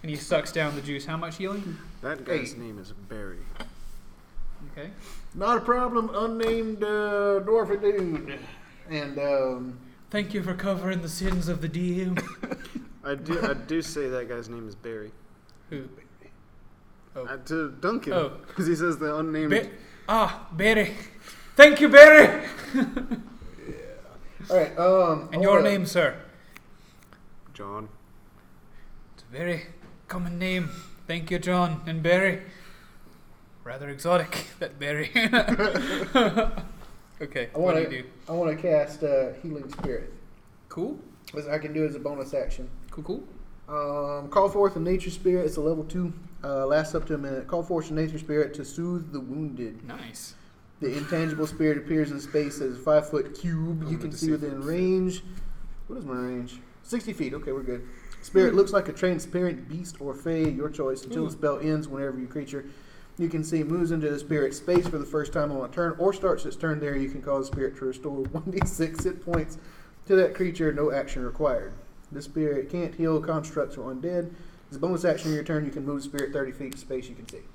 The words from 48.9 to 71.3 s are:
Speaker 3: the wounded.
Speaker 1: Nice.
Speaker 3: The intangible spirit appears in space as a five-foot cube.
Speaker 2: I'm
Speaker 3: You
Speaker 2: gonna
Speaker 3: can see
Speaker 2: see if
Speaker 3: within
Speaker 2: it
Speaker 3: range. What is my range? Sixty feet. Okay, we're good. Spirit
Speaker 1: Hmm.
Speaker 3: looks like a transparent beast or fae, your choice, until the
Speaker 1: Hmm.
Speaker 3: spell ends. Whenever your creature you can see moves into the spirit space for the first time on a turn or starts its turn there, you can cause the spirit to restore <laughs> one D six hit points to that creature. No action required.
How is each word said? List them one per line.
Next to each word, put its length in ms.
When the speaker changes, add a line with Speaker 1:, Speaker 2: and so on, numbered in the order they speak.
Speaker 3:
the 80
wounded. 640
Speaker 1:
Nice. 500
Speaker 3:
The 160
intangible 520
spirit 320
appears 320
in 80
space 420
as 160
a 20
five-foot 600
cube. 420
Speaker 2:
I'm 100
Speaker 3:
You 60
Speaker 2:
gonna 120
Speaker 3:
can 20
see 160
Speaker 2:
see 60
if 80
Speaker 3:
within 200
Speaker 2:
it 40
Speaker 3:
range. 580
What 100
is 80
my 120
range? 420
Sixty 300
feet. 200
Okay, 180
we're 120
good. 180
Spirit 300
Speaker 1:
Hmm. 60
Speaker 3:
looks 160
like 160
a 40
transparent 720
beast 320
or 140
fae, 360
your 200
choice, 340
until 220
the 60
Speaker 1:
Hmm. 60
Speaker 3:
spell 220
ends. 280
Whenever 320
your 80
creature 380
you 80
can 160
see 200
moves 260
into 180
the 120
spirit 340
space 340
for 120
the 60
first 280
time 180
on 160
a 60
turn 240
or 160
starts 320
its 100
turn 240
there, 160
you 140
can 100
cause 300
the 60
spirit 220
to 80
restore 320
<laughs> 140
one 200
D 140
six 380
hit 220
points 320
to 100
that 200
creature. 360
No 200
action 340
required. 480